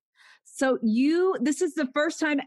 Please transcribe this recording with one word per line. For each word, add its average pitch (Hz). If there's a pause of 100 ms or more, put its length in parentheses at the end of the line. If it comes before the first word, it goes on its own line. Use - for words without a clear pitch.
(460)
So 262
you, 294
this 294
is 320
the 302
first 302
time 294